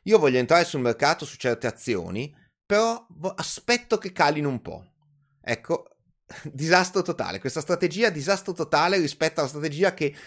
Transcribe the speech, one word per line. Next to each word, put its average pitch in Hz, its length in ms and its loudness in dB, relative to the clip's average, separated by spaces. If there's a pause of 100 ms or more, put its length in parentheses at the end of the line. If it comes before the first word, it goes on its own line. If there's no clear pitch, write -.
"Io 208 140 8
voglio 135 200 4
entrare 156 260 4
sul 139 160 -4
mercato 143 440 0
su - 120 -12
certe 120 320 -2
azioni, 104 680 -6 (300)
però 226 460 0
vo-, 175 240 -8
aspetto - 640 -2
che 196 160 -6
calino 151 360 2
un 123 120 -4
po'." - 240 -14 (560)
Ecco, - 580 -6 (280)
<laughs> - 260 -14
disastro 175 500 2
totale. 98 360 -4
Questa 135 220 -6
strategia, 175 500 0
disastro 180 420 -2
totale 165 460 2
rispetto 160 420 0
alla 135 80 0
strategia 151 460 0
che 147 200 -2 (120)